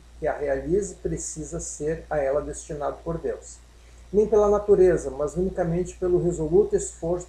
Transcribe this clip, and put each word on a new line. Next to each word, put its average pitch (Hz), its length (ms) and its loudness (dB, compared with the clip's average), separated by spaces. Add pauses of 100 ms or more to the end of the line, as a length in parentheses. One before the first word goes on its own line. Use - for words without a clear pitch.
(200)
que 151 80 -2
a 131 80 -2
realize 147 600 -2
precisa 156 600 -8
ser 160 500 -6
a 151 100 -2
ela 139 220 0
destinado 143 600 -8
por 160 160 -6
Deus. - 380 -8 (560)
Nem 208 160 4
pela 208 200 4
natureza, 185 640 4
mas 143 240 -4
unicamente 180 640 -2
pelo 175 260 2
resoluto 170 540 2
esforço 175 520 -4